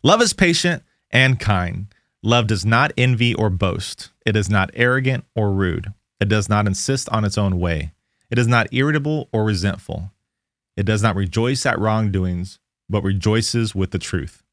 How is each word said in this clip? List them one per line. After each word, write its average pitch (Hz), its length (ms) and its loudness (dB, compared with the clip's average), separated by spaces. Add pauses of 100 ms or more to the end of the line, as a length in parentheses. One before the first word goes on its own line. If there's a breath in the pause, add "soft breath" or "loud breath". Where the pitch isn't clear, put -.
Love 262 220 4
is 220 100 0
patient 175 480 0 (300)
and 131 280 4
kind. 90 460 0 (380)
Love 117 240 2
does 101 180 -2
not 120 320 4
envy 120 380 2
or 107 160 0
boast. - 580 -4 (160)
It 107 100 0
is 101 140 0
not 95 240 2
arrogant 127 520 0 (100)
or 104 180 0
rude. 95 400 -2 (260)
It 101 100 2
does 104 200 2
not 104 160 2
insist 113 440 -2
on 110 160 0
its 101 120 -2
own 95 220 0
way. 80 320 -2 (400)
It 123 80 0
is 120 80 2
not 117 240 2
irritable 151 600 -2
or 110 120 0
resentful. 98 680 -4 (680)
It 101 80 -2
does 107 180 0
not 104 140 0
rejoice 113 480 -2
at - 120 0
wrongdoings, 95 800 -2 (320)
but 104 140 -2
rejoices 107 720 0
with 95 160 -2
the 95 80 -4
truth. - 420 -8 (120)